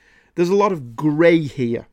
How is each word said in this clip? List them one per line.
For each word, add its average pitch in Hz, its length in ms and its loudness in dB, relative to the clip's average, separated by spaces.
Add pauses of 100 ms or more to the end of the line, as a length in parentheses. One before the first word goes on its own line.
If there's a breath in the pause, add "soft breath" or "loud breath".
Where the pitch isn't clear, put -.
(340 soft breath)
There's 175 140 -2
a 185 60 0
lot 202 180 2
of 120 240 -12
grey 160 440 2
here 123 520 -6